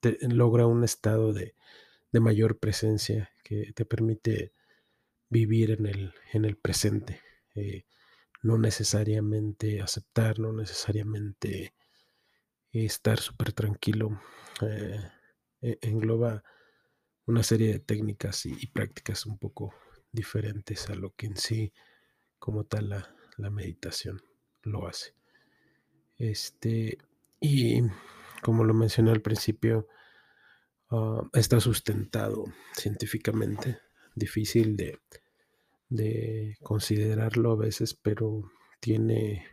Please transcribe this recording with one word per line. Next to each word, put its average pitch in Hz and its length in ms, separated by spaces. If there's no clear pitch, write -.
te, 120 160
logra 120 380
un 120 180
estado 110 480
de, 101 240
de 120 80
mayor 110 380
presencia 107 720
que 104 300
te 113 120
permite 110 680
vivir 113 380
en 107 160
el, 98 280
en 110 100
el 104 140
presente, - 640
eh, 101 320
no 113 160
necesariamente 107 1200
aceptar, 107 600
no 110 120
necesariamente 104 1200
estar 113 480
súper - 340
tranquilo, 107 680
eh, 107 380
e-, 120 220
engloba 110 600
una 117 160
serie 110 280
de 104 80
técnicas 104 680
y, 67 120
y - 80
prácticas - 600
un 104 100
poco 101 340
diferentes 104 800
a 104 60
lo 95 180
que - 140
en 101 100
sí, 110 360
como 107 240
tal, 104 260
la, 101 260
la 101 140
meditación 95 720
lo 95 240
hace. - 260
Este, 113 800
y 120 440
como 113 220
lo 110 100
mencioné 113 380
al 113 100
principio, 110 680
ah, 110 320
está 120 260
sustentado 107 880
científicamente, 107 1040
difícil 107 600
de, 92 240
de 110 760
considerarlo 110 880
a 113 40
veces, 110 380
pero 107 580
tiene 110 720